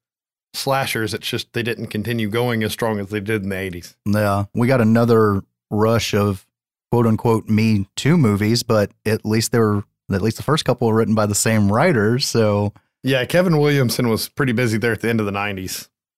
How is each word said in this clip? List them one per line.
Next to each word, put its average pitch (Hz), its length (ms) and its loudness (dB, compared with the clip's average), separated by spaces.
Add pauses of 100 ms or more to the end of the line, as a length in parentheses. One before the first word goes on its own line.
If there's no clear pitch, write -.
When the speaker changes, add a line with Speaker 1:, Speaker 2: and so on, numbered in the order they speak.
(540)
Speaker 1:
slashers. 120 600 -2
It's - 120 -10
just - 260 -8
they 120 100 -4
didn't 113 240 -6
continue 110 420 -4
going 117 340 -2
as 107 100 -4
strong 110 280 -4
as 98 80 -8
they 104 120 -4
did 104 220 -4
in 95 60 -6
the 98 80 -4
eighties. 92 400 -10 (100)
Speaker 2:
Yeah, 101 380 0 (100)
we 120 120 0
got 127 140 2
another 113 600 4 (280)
rush 110 440 0
of 101 320 0 (440)
quote 120 160 2
unquote, 110 420 0
"Me 107 480 2
Too" 151 200 2
movies, 107 460 2
but 104 280 2 (160)
at 107 180 -2
least 110 280 0
they 123 60 2
were, 104 260 2 (280)
at 95 100 0
least 110 140 -2
the - 60 -14
first 156 220 0
couple 120 240 0
were 110 60 2
written 110 200 2
by 107 120 2
the 104 80 -2
same 107 380 2
writers. 123 540 2
So 104 480 0 (280)
Speaker 1:
yeah, 127 220 0
Kevin 170 340 2
Williamson 139 500 2
was 110 200 -2
pretty 139 240 -2
busy 113 260 0
there 113 140 0
at - 80 -4
the 110 80 -2
end 117 120 0
of 107 60 -2
the 101 60 -4
nineties, 98 560 -8 (300)